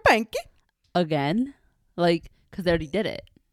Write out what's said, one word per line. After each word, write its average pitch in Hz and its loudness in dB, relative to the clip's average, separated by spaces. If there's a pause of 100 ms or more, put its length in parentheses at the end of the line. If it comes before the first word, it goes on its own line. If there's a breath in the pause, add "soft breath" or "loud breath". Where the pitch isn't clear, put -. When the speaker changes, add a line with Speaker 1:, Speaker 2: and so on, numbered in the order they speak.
Speaker 1:
panky." 226 2 (540)
Speaker 2:
Again? 165 0 (420)
Like, 175 0 (220)
'cause 175 -10
they 180 2
already 160 0
did 196 -2
it. - -8 (320)